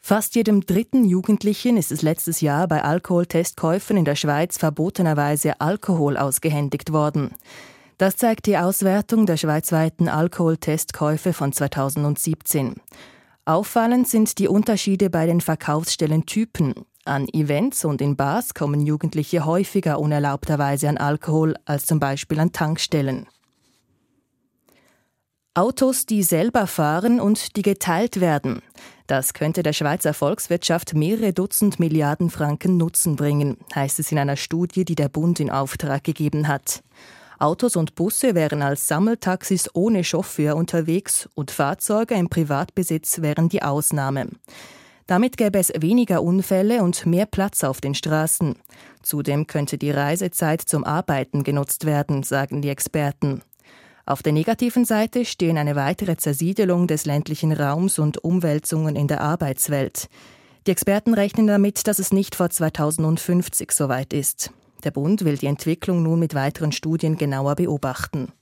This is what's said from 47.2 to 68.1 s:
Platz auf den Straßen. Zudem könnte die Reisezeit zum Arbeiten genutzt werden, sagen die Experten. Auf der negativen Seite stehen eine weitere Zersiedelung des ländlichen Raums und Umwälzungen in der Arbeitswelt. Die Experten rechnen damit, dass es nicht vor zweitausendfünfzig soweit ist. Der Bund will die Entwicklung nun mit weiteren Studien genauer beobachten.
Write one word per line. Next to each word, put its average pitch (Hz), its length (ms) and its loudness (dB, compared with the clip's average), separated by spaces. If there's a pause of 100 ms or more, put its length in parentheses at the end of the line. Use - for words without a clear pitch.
Platz - 380 -2
auf 135 160 -2
den 139 140 -4
Straßen. 156 640 0 (460)
Zudem 147 440 -2
könnte 143 320 -4
die 147 140 -2
Reisezeit 160 680 0
zum - 240 -2
Arbeiten 147 600 -2
genutzt 143 420 -2
werden, 143 380 0
sagen 139 360 -2
die 143 100 -2
Experten. 143 680 -2 (680)
Auf 139 140 -4
der 151 100 0
negativen 226 520 0
Seite 226 400 0
stehen 165 340 0
eine 147 160 0
weitere 165 420 -2
Zersiedelung 175 720 0
des 156 200 -2
ländlichen 151 440 -2
Raums 151 480 0
und 151 240 0
Umwälzungen 160 720 0
in 143 140 0
der 147 120 -2
Arbeitswelt. 147 880 -2 (580)
Die - 40 2
Experten 202 420 2
rechnen 208 360 2
damit, 208 400 2
dass 208 100 2
es 190 140 -2
nicht 196 240 2
vor 175 140 2
zweitausendfünfzig 160 1200 0
soweit 135 400 0
ist. - 400 -4 (320)
Der 143 80 -2
Bund 180 320 0
will 147 120 2
die 139 100 -4
Entwicklung 165 580 0
nun 165 160 2
mit 156 160 0
weiteren 143 340 -2
Studien 160 460 -2
genauer 139 400 0
beobachten. 143 840 -4